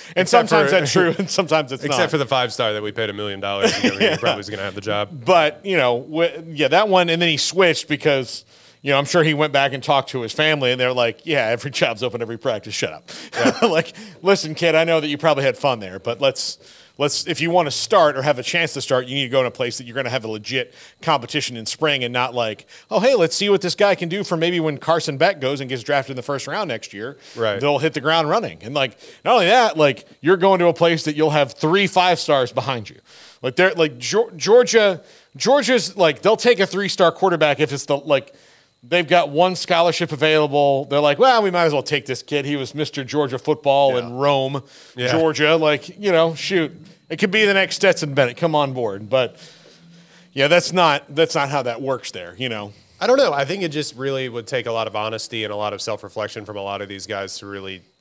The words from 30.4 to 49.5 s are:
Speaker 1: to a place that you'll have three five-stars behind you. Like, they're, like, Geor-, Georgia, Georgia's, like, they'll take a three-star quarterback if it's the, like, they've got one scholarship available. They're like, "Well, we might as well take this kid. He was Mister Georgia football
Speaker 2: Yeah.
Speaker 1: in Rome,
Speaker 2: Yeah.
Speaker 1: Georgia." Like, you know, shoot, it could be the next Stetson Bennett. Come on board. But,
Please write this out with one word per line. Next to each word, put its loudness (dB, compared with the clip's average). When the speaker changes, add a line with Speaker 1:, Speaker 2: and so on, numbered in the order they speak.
Speaker 1:
to 2
a 4
place 2
that -4
you'll 2
have 2
three 2
five-stars 2
behind -6
you. -20
Like, -4
they're, 4
like, 0
Geor-, -2
Georgia, 4
Georgia's, 2
like, 2
they'll 4
take 2
a 2
three-star 0
quarterback 2
if 0
it's -6
the, 0
like, -2
they've 0
got 4
one 2
scholarship 0
available. 2
They're 0
like, 2
"Well, 6
we 0
might 2
as 2
well 0
take -4
this -6
kid. -2
He -4
was -6
Mister -6
Georgia -2
football 2
Speaker 2:
Yeah. 0
Speaker 1:
in -12
Rome, 0
Speaker 2:
Yeah. -2
Speaker 1:
Georgia." 2
Like, 0
you 0
know, 4
shoot, -2
it -10
could 0
be 2
the 4
next 0
Stetson 2
Bennett. 2
Come 0
on 0
board. -6
But, 0